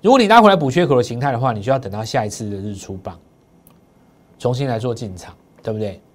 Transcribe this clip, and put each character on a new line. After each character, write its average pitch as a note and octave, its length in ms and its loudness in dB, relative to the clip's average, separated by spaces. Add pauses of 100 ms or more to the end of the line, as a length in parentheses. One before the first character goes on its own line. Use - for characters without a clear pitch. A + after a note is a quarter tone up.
如 G3+ 80 4
果 C4+ 80 6
你 G#3+ 100 2
拉 A3+ 140 8
回 G#3 80 8
来 G3 40 6
补 D3 160 0
缺 E3+ 160 2
口 C#3 80 4
的 B2 80 4
形 A#2+ 160 -6
态 C#3 140 -2
的 A#2+ 80 -4
话， B2+ 140 0
你 G2+ 80 -6
就 B2+ 100 0
要 C3+ 60 2
等 G2 120 -8
到 G#2+ 140 -8
下 A2+ 220 -4
一 - 20 -6
次 G#2 220 -8
的 G2+ 80 -6
日 G#2 160 -8
出 F#2+ 240 -14
棒 F2 200 -14 (1200)
重 B2 160 -2
新 C3+ 140 -4
来 A#2 100 -4
做 A#2+ 160 -4
进 G#2 220 -10
场， - 180 -20 (280)
对 A2 100 -6
不 G#2+ 60 -6
对？ G2+ 200 -6 (160)